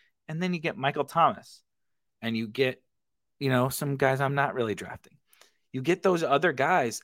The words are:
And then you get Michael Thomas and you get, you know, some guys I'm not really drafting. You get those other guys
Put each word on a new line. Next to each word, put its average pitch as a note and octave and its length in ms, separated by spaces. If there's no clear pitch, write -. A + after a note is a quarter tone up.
And D#3+ 140
then F3+ 120
you E3 60
get D#3 160
Michael C#3+ 280
Thomas - 580
and A2+ 160
you A2+ 100
get, B2+ 360
you C#3 80
know, B2+ 220
some C#3 260
guys C3+ 240
I'm C#3 140
not C#3 200
really A2 200
drafting. - 420
You C3 80
get E3+ 220
those F3+ 200
other D3 300
guys C3+ 520